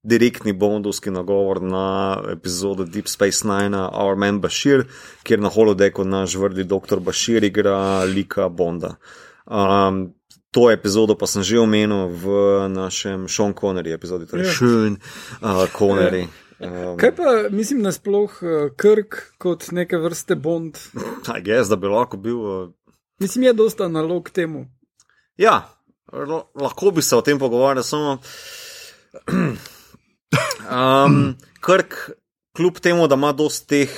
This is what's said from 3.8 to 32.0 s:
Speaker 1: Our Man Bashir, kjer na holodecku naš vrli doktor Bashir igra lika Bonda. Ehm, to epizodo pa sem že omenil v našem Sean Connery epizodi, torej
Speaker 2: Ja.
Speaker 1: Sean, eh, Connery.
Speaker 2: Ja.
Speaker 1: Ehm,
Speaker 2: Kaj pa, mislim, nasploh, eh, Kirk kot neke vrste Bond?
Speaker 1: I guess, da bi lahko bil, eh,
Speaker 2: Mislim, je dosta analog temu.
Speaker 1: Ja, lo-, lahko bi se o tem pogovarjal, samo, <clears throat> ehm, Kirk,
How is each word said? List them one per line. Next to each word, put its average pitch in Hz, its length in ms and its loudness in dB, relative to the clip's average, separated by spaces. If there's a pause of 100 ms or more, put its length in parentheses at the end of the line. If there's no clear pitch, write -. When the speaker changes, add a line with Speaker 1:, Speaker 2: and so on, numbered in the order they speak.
Speaker 1:
Our 98 240 0
Man 101 220 0
Bashir, 127 460 2 (360)
kjer 113 180 2
na 101 120 0
holodecku 101 540 4
naš 95 300 -2
vrli 95 300 -2
doktor 95 340 -2
Bashir 104 440 0
igra 98 640 2
lika 95 440 -2
Bonda. 85 460 -4 (500)
Ehm, 98 600 2 (440)
to 120 200 6
epizodo 107 460 4
pa 98 120 -2
sem 101 160 -2
že 101 140 0
omenil 107 520 2
v 87 160 -10 (420)
našem 95 600 -6
Sean 104 260 -2
Connery 90 380 -4
epizodi, 85 340 -8
torej 175 200 -6
Speaker 2:
Ja. 185 80 -2
Speaker 1:
Sean, 117 420 2 (400)
eh, 95 360 0
Connery. 95 500 2
Speaker 2:
Ja. 85 80 -8 (320)
Speaker 1:
Ehm, - 340 -8
Speaker 2:
Kaj - 180 4
pa, 359 120 -4 (240)
mislim, 220 320 -2
nasploh, 202 520 -2
eh, - 60 -20 (340)
Kirk 208 640 0
kot 175 320 -4
neke 175 280 -2
vrste 165 400 -2
Bond? 160 400 -4 (520)
Speaker 1:
I 117 120 -6
guess, 107 260 2
da 104 100 2
bi 95 120 -4
lahko 110 280 0
bil, 113 200 -4
eh, 95 320 -6 (520)
Speaker 2:
Mislim, 196 220 -4
je 254 100 6
dosta 214 320 2
analog 170 440 -4
temu. 160 360 -6 (760)
Speaker 1:
Ja, 185 300 4 (380)
lo-, 143 460 -8
lahko 139 380 0
bi 175 120 0
se - 120 0
o 117 60 6
tem 143 160 0
pogovarjal, 131 460 2
samo, 147 360 -4 (1080)
<clears throat> - 80 -4 (1300)
ehm, 131 680 4 (240)
Kirk, - 520 0 (460)